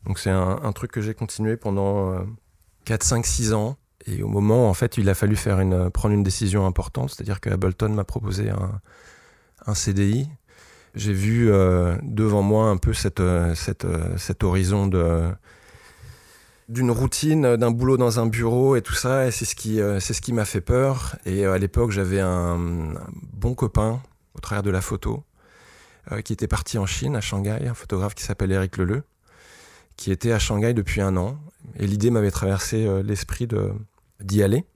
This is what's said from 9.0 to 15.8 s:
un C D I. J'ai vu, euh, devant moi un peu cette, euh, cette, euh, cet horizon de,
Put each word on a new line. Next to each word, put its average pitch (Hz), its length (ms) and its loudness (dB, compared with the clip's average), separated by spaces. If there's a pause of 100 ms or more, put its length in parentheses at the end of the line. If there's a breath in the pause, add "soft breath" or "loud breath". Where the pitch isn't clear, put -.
un 104 80 -2
C - 180 -2
D 98 160 2
I. 135 200 0 (680 loud breath)
J'ai 104 180 -2
vu, 110 380 4
euh, 90 500 6
devant 107 400 2
moi 107 300 4
un 95 60 2
peu - 160 0
cette, - 260 -4
euh, 87 340 2
cette, - 320 -6
euh, 87 320 -2
cet - 260 -4
horizon 95 440 2
de, 85 420 2 (1400 loud breath)